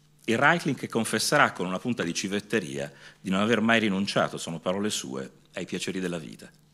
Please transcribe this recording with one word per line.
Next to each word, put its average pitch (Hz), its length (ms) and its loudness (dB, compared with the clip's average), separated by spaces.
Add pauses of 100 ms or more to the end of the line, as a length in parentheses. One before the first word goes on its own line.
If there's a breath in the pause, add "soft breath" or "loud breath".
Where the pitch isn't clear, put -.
(240)
il 113 140 2
Reichling 151 400 4
che - 100 -8
confesserà 117 640 2
con 92 140 -4
una 92 120 -2
punta 113 260 -2
di 85 100 -2
civetteria 92 760 -4 (300 loud breath)
di - 80 -8
non 95 140 2
aver 110 180 4
mai 113 200 4
rinunciato, 101 580 0
sono 85 200 -8
parole 101 300 -2
sue, 65 420 -6 (220)
ai 92 140 -8
piaceri 92 340 -6
della 87 180 -4
vita. 64 320 -16 (240)